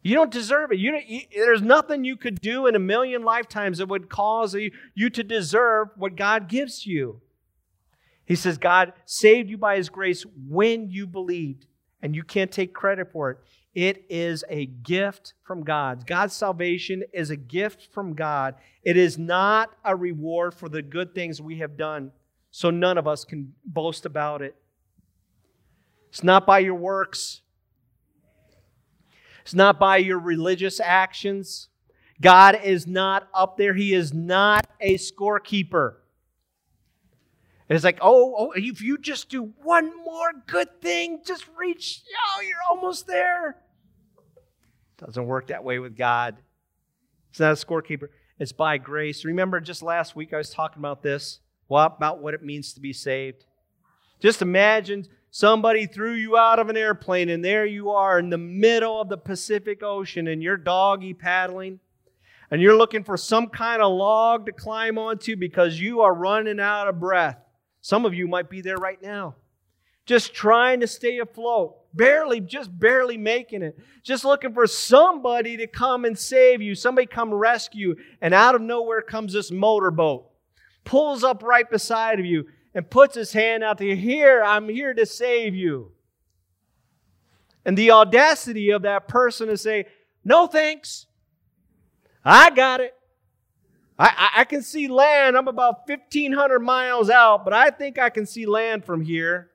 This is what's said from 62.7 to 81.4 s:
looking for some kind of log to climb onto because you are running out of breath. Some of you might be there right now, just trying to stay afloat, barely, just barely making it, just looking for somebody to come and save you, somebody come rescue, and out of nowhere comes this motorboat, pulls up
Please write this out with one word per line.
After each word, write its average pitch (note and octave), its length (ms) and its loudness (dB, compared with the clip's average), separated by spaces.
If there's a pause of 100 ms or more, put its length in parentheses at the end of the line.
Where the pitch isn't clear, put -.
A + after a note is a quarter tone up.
looking A3 280 2
for G3 120 -6
some A3+ 300 0
kind A3+ 360 -2
of G3 100 4
log A3 540 2
to G#3 60 -12
climb A3 460 -6
onto A3 380 -8
because F3 420 0
you A3+ 220 -4
are G3 140 6
running G#3 440 -4
out G3+ 300 -2
of F#3 100 -4
breath. F3 400 -2 (440)
Some A3 220 -2
of F#3+ 100 -2
you F3+ 120 -6
might F3+ 240 -6
be F#3+ 120 -16
there F#3+ 160 -8
right F#3+ 220 -8
now, G3 360 -12 (720)
just - 280 0
trying B3 460 2
to A#3+ 60 -2
stay A#3+ 320 -6
afloat, A3+ 580 -4 (160)
barely, B3+ 480 2
just G3 360 -12
barely A#3+ 420 2
making A3 440 -4
it, D#3 160 -10 (240)
just B3+ 220 -6
looking C#4 300 0
for A#3 120 4
somebody B3 920 2
to A3 80 -8
come B3 400 -4
and A3+ 120 -4
save B3+ 440 4
you, G#3 120 -6
somebody B3+ 320 0
come A#3 260 -6
rescue, G#3 640 0 (280)
and E3 100 2
out A3+ 220 8
of A#3 80 2
nowhere A3+ 400 -4
comes A3 320 -10
this G#3 160 -6
motorboat, F3+ 800 0 (560)
pulls C#4 380 0
up B3 200 0